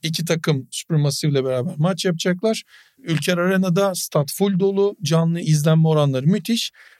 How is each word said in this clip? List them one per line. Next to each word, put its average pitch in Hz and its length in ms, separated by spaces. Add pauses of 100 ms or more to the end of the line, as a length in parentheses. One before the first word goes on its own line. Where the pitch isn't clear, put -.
iki 165 220
takım 160 460
Supermassive 147 600
ile 135 140
beraber 127 320
maç 180 280
yapacaklar. 185 580 (340)
Ülker 170 400
Arena'da 185 580
stat 147 380
full 196 260
dolu, 196 420
canlı 165 400
izlenme 160 460
oranları 143 400
müthiş. 214 440 (280)